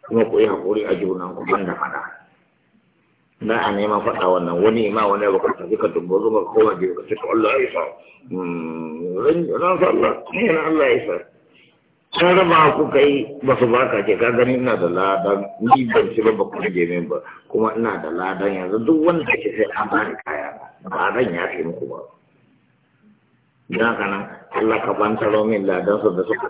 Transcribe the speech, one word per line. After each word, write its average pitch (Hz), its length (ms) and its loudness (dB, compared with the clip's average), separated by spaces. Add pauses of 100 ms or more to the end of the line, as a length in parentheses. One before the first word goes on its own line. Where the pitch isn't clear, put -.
Kuma 113 220 2
ku 110 140 2
yi 110 80 6
haƙuri 98 400 -2
a 92 80 2
junan 90 400 -4
ku, 82 160 -10
ban 98 160 0
da 82 80 -4
faɗa. 69 260 -8 (1400)
Ba 110 180 0
a 101 160 0
neman 104 320 0
faɗa 92 160 -2
wannan, 87 400 2
wani 110 260 4
ma 107 160 0
wani 101 220 2
abu 95 120 2
ka - 120 0
tafi - 260 -4
ka - 140 0
tumbo 87 320 -2
zuba 110 240 2
ka - 60 -12
koma 107 260 4
gefe 90 160 -2
ka - 140 -12
ce, 104 60 -4
"To - 120 -10
Allah 110 240 2
ya 107 80 2
isa." 92 240 -2 (480)
Hmm, 85 880 -6
ran, 156 200 2 (100)
ran 170 340 0
sallah, 180 300 2 (180)
ne 202 160 -2
na 160 160 2
Allah 156 240 2
ya 117 80 4
isa. 104 220 -2 (960)
Ka 175 200 4
raba 165 400 4
ku 151 160 0
kai 139 540 2
ba 131 160 2
su 123 80 4
baka 120 380 2
ce, 101 120 2
"Ka 117 140 2
gani 123 240 2
ina 123 200 0
da 90 120 0
ladan, 98 560 0 (140)
ni 127 280 4
ban 110 300 2
ci 113 60 0
ba, 110 100 4
ba 98 140 0
ku 87 120 -12
rage 87 300 -2
min 87 200 -4
ba, 73 140 -6 (260)
kuma 110 280 0
ina 110 260 -2
da 78 80 -8
ladan 92 440 -4
yanzu 92 260 -4
duk 151 260 2
wanda 170 220 2 (100)
ke - 160 -4
sai 104 220 0
an - 140 -4
bani - 340 -2
kaya 76 260 -8 (320)
na, - 80 -14
ba 95 240 -2
zan 113 200 0
yafe 87 300 -6
muku 82 220 -6
ba." 65 140 -12 (1700)
Don 95 160 0
haka 110 220 0
nan, 101 160 -4 (320)
Allah 110 260 2
ka 101 120 -2
bantaro 107 520 2
min 107 220 0
ladan 95 340 0
su 104 140 2
da 92 80 -2
suka - 260 -4